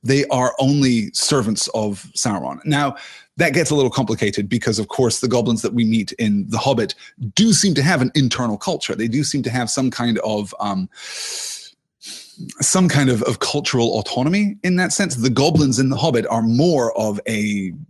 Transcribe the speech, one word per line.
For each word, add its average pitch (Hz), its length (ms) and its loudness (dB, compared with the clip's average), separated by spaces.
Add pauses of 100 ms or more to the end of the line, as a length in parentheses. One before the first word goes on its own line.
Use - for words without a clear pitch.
They 135 240 2
are 127 320 0
only 131 520 2
servants 113 580 0
of 107 460 -4
Sauron. 73 480 -4
Now, 147 320 0 (400)
that 160 180 2
gets 160 160 2
a 151 60 2
little 135 160 2
complicated 107 560 -2
because, 110 320 -2
of 104 80 -4
course, 120 320 0
the 127 80 -2
goblins 117 340 0
that 107 120 -4
we 120 100 2
meet 110 300 0
in 101 360 0
The 110 80 -4
Hobbit 117 380 0 (400)
do 220 160 4
seem 185 220 2
to 139 80 2
have 135 200 4
an 127 140 0
internal 120 420 0
culture. - 380 -4
They 113 140 -2
do 143 160 0
seem 135 180 -4
to 120 60 -2
have 120 200 -4
some 131 220 0
kind 117 280 -2
of, 104 420 -4
um, 98 260 -2 (1700)
some 180 260 2
kind 143 220 4
of, 113 140 0
of 127 160 -2
cultural 120 600 0
autonomy 185 640 0
in 180 140 2
that 180 160 0
sense. 196 220 -2
The 120 140 2
goblins 139 500 4
in 135 100 4
The 135 80 -2
Hobbit 123 300 2
are 113 140 0
more 120 560 2
of 107 300 -2
a 104 460 -2 (160)